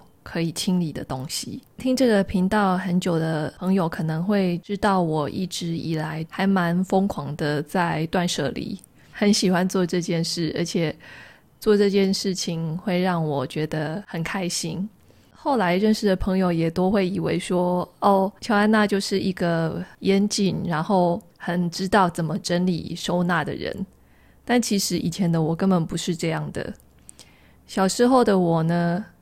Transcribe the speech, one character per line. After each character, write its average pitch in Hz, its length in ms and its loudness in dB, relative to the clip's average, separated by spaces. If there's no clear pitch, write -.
可 - 160 -6
以 165 100 0
清 180 300 0
理 156 120 -2
的 - 120 -10
东 131 240 -8
西。 - 340 -10
听 254 160 0
这 254 140 4
个 202 160 4
频 185 240 0
道 196 280 2
很 180 220 -2
久 175 220 0
的 160 380 -2
朋 185 140 0
友 190 160 2
可 165 140 -6
能 160 220 -2
会 185 340 0
知 202 180 -8
道， 196 240 2
我 156 300 0
一 - 160 -4
直 165 320 -6
以 160 160 -4
来 156 340 -6
还 - 160 -4
蛮 180 380 2
疯 190 240 2
狂 143 300 -6
的 147 260 0
在 165 440 -2
断 175 200 0
舍 151 220 -2
离， - 280 -8
很 208 200 4
喜 208 160 2
欢 180 200 2
做 185 180 0
这 180 140 -2
件 170 240 -2
事， 165 340 -4
而 175 60 -2
且 165 280 -2
做 214 160 4
这 202 120 4
件 196 240 4
事 196 220 -2
情 165 440 -4
会 180 220 0
让 180 240 0
我 139 220 -2
觉 151 220 -4
得 156 400 -4
很 170 160 -6
开 185 240 -4
心。 175 400 -6
后 285 260 -2
来 180 200 2
认 214 160 4
识 214 140 0
的 190 80 4
朋 190 240 0
友 185 140 2
也 165 180 0
都 180 180 2
会 196 200 2
以 196 100 -4
为 170 180 -2
说， 180 520 0
哦， 196 420 2
乔 - 140 -2
安 208 160 4
娜 214 160 4
就 202 140 0
是 196 180 -2
一 185 140 0
个 165 520 -2
严 196 300 2
谨， 190 360 0
然 170 200 -2
后 180 360 2
很 175 320 -2
知 185 200 -6
道 185 200 4
怎 170 160 -4
么 160 140 -2
整 175 260 0
理 180 300 -2
收 175 300 -2
纳 170 200 0
的 - 80 -4
人。 - 320 -6
但 240 180 2
其 208 160 0
实 185 180 -2
以 175 140 -2
前 175 200 0
的 165 120 2
我 156 120 0
根 190 140 0
本 180 160 4
不 170 120 -6
是 170 180 -4
这 165 140 -4
样 156 240 -4
的。 - 200 -6
小 196 220 0
时 240 180 2
候 254 180 6
的 202 140 4
我 165 240 2
呢 170 420 0